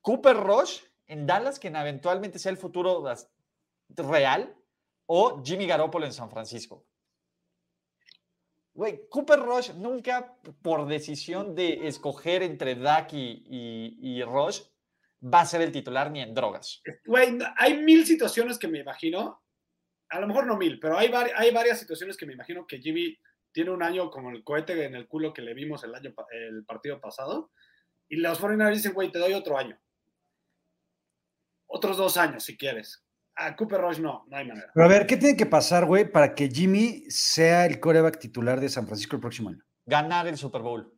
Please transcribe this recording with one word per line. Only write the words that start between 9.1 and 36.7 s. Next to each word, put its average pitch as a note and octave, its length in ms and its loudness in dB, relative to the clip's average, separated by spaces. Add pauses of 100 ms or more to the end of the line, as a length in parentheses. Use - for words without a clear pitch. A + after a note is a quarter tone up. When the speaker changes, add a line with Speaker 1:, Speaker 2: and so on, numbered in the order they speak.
Speaker 1:
Rush A#3+ 320 -2
nunca, B3 640 -6 (240)
por D#3 240 -2
decisión D#3 720 -8
de D#3+ 320 -2
escoger D#3+ 560 -4
entre C#3+ 320 -4
Dak D3 380 0
y, B2 340 -10
y, A#2 500 -12 (220)
y B2 40 -4
Rush, C#3 380 -2 (640)
va B2+ 180 6
a E3 40 2
ser E3+ 160 -2
el E3 100 0
titular C3+ 400 -4
ni D3 100 -10
en A2+ 140 -12
drogas. A2+ 460 -4 (240)
Speaker 2:
Güey, A#3+ 260 4
no, A#3+ 140 -6 (120)
hay D4 240 4
mil D#4+ 240 10
situaciones A#3+ 540 2
que F#3 80 -6
me D#3+ 120 -4
imagino, D#3+ 640 -6 (680)
a E3+ 100 -8
lo G3+ 80 -4
mejor B3 180 2
no A3+ 120 0
mil, E3 220 -2
pero D#3 180 0
hay A3+ 120 4
vari-, A#3+ 260 0
hay A3+ 160 6
varias A#3 280 2
situaciones F3+ 380 -10
que E3 100 -14
me B2+ 60 -14
imagino D#3+ 340 -14
que C3+ 120 -14
Jimmy D#3+ 380 -4 (340)
tiene E3 200 -4
un F3+ 100 -4
año E3+ 300 -2
como C3 180 -14
el A#2 140 -14
cohete D#3 420 -4
en C3 100 -10
el A#2+ 120 -14
culo D#3 260 -6
que C#3 80 -16
le A#2 140 -12
vimos D3 280 -10
el A#2 120 -14
año C3 180 -18
pa-, - 180 -16
el A2+ 340 -14
partido C#3 360 -12
pasado, C#3 500 -10 (580)
y D3+ 80 -8
los E3 220 -2
forty-niners G#3+ 380 2
dicen: G#3 160 -4
"Güey, F#3 180 -4
te E3+ 80 -6
doy F3+ 140 2
otro D#3 240 -4
año. B2+ 200 -6 (1900)
Otros G3 320 -4
dos F#3 200 0
años, D3 260 0
si A2 120 -14
quieres". A#2+ 480 -10 (360)
A D#3 160 -8
Cooper G#3+ 260 -2
Rush E3+ 180 -2
no, D3 300 -6
no C#3 80 -12
hay C3+ 100 -10
manera. A2 260 -16
Speaker 3:
Pero D#3+ 120 8
a F3 40 10
ver, G3+ 160 8
¿qué B3 100 4
tiene A#3+ 220 6
que A3 80 4
pasar, F3 400 4
güey, F#3+ 260 4
para D3 220 6
que C#3+ 160 0
Jimmy F#3+ 600 2